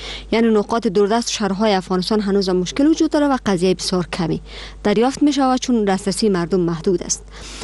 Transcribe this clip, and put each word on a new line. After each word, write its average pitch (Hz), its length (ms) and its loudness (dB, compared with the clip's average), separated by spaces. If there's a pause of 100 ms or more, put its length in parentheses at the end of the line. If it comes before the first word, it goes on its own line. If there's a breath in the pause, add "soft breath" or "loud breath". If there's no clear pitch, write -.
(320 loud breath)
یعنی 226 160 4
نقاط 220 380 0
دوردست 208 440 2
شهرهای 202 440 0
افغانستان 185 460 0
هنوز 196 280 0
هم 185 80 2
مشکل 185 300 0
وجود 311 240 2
داره 294 180 2
و 262 80 2 (100)
قضیه 185 280 2
بسیار 180 380 -2
کمی 160 280 -2 (440 loud breath)
دریافت 226 380 2
می‌شود 262 380 4
چون 233 240 2
دسترسی 196 440 0
مردم 185 320 0
محدود 170 420 0
است. - 220 -8 (400 loud breath)